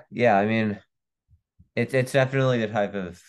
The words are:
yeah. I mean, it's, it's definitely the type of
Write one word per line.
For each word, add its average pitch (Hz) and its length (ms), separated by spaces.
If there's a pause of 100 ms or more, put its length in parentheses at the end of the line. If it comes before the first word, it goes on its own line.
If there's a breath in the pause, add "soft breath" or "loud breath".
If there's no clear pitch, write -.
(120)
yeah. 110 260
I 101 80
mean, 107 340 (1000)
it's, 120 160
it's 127 180
definitely 131 480
the 110 140
type 101 220
of 90 340